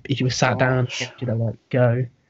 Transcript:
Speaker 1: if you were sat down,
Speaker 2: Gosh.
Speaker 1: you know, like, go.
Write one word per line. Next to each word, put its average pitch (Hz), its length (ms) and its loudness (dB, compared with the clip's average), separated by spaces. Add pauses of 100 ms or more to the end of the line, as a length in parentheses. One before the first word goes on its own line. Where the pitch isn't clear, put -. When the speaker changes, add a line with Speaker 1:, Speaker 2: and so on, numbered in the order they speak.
Speaker 1:
if 127 160 -2
you 127 40 0
were 123 60 0
sat 123 280 0
down, 127 260 2
Speaker 2:
Gosh. - 340 -8
Speaker 1:
you 123 80 -6
know, 113 80 0
like, 113 200 -2 (140)
go. 123 360 2 (240)